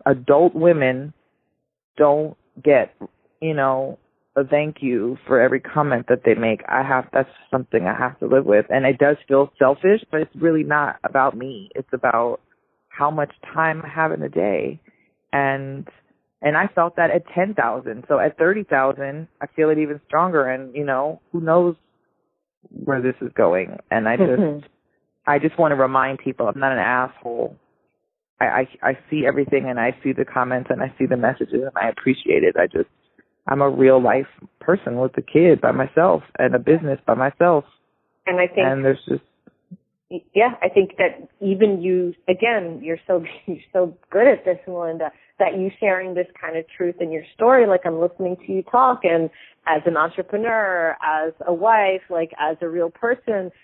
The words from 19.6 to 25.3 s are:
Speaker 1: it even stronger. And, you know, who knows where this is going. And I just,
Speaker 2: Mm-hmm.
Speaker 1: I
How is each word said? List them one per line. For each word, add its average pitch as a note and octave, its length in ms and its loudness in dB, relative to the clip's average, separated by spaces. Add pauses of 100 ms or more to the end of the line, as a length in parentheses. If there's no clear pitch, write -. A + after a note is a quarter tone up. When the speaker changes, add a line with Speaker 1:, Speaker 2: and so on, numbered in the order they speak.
Speaker 1:
it D#3 100 0
even D3+ 280 -4
stronger. D#3 400 0
And, C3 260 -8
you C#3+ 120 -6
know, C#3+ 340 -4 (140)
who F3 80 -6
knows E3+ 340 2 (960)
where C3 320 -4
this B2+ 200 -2
is B2 140 -8
going. F#2 420 0 (120)
And A2 180 0
I A#2 100 0
just, F3+ 120 2
Speaker 2:
Mm-hmm. D3 360 0 (600)
Speaker 1:
I C#3+ 120 2